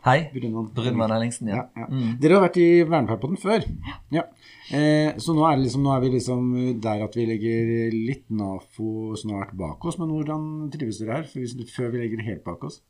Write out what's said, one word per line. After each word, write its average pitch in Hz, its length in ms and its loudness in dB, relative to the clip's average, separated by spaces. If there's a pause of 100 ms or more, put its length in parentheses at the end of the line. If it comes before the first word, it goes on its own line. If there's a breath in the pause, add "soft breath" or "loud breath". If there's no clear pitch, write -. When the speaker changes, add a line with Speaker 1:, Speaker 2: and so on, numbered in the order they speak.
Speaker 1:
Hei. 143 260 4
Speaker 2:
Brunmann. 113 400 -4
Speaker 1:
Brunmann 117 400 0
Ellingsen, 113 400 -2
ja. 101 60 0
Speaker 2:
Ja, - 260 -6
ja. 117 60 -8
Speaker 1:
Mm. 123 320 -2
Speaker 2:
Dere 160 180 8
har 196 60 6
vært 180 180 2
i 170 40 8 (200)
Vernepleierpodden 131 560 0
før. 208 220 2 (160)
Speaker 3:
Ja. - 160 -10 (160)
Speaker 2:
Ja. 160 120 2 (440 loud breath)
Eh, 151 500 2
så 160 160 -2
nå 156 140 6
er 151 100 6
det 135 80 2
liksom, 127 160 0
nå 139 140 4
er 127 80 2
vi 131 100 2
liksom 123 300 0 (400)
der 107 240 -2
at 107 100 -6
vi 117 80 0
legger 113 720 0
litt 117 340 -4
nafo 110 880 -6
snart 101 400 -8
bak 80 320 -8
oss, 165 80 -8
men 160 160 -4
hvordan 156 320 -4 (240)
trives 135 320 -6
dere 110 220 -4
her, - 20 -10
før 127 240 -8
vi, 120 240 -10
før 123 220 -4
vi 120 80 -4
legger 110 180 -4
det 104 80 -6
helt 92 160 -8
bak 87 240 -10
oss? - 200 -18